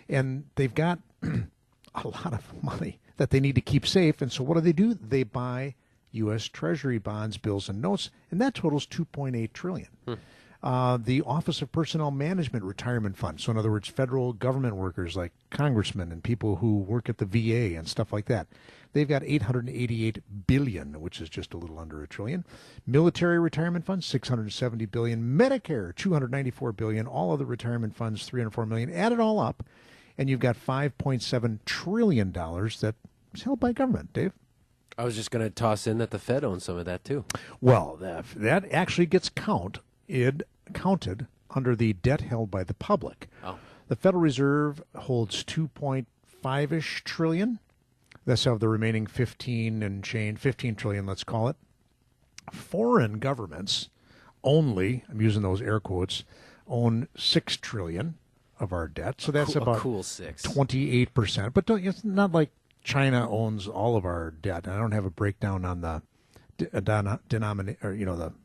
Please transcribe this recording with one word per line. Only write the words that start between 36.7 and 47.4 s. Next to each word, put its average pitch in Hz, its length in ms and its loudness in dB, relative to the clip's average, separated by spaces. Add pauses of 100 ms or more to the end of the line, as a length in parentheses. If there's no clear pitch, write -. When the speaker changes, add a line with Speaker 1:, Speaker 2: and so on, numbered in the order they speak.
Speaker 2:
of 85 80 -6
that, 90 180 -6
too. 95 220 -6 (340)
Speaker 1:
Well, 107 400 6
that, 85 240 -8 (100)
that 131 380 2
actually 175 340 4
gets 170 220 2
count, 110 520 -4 (280)
id-, 135 360 2 (280)
counted 135 540 -2 (240)
under 127 240 2
the 110 200 4
debt 123 260 2
held 113 280 -2
by 95 140 -4
the 92 120 -6
public. - 540 -2 (140)
Speaker 2:
Oh. 92 160 -10 (300)
Speaker 1:
The - 80 0
Federal 180 260 4
Reserve 147 580 2 (140)
holds 117 480 -2
two - 240 -2
point 131 400 -4 (180)
five-ish 143 800 -2
trillion. 180 540 0 (640)